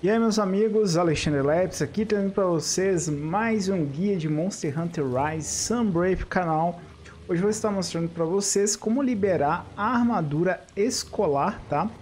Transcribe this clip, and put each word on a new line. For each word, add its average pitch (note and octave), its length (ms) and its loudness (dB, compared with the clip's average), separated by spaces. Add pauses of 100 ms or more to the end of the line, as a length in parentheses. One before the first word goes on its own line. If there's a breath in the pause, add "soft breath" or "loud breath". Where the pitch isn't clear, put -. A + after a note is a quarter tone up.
E F3 60 2
aí, A3 100 4
meus A3 200 2
amigos, G3+ 580 2
Alexandre D3+ 460 2
Leps E3 400 2
aqui, G#3 240 -2
trazendo G3+ 260 0
pra G3 140 2
vocês F3 600 0
mais F#3 640 -2
um F#3 160 0
guia F3 320 0
de D#3 140 -2
Monster D#3+ 500 -2
Hunter E3+ 240 -2
Rise D3 420 -2
Sunbreak F#3 760 0
canal. E3+ 560 0 (480 loud breath)
Hoje F3 120 0
eu - 20 0
vou G#3 80 2
estar G#3+ 200 -2
mostrando F3 380 -2
pra E3+ 160 -2
vocês G3 520 0
como A#3+ 260 0
liberar F#3 640 2 (100)
a G#3 120 -2
armadura F#3 760 2 (120)
escolar, F3 920 0
tá? D3 180 0 (160)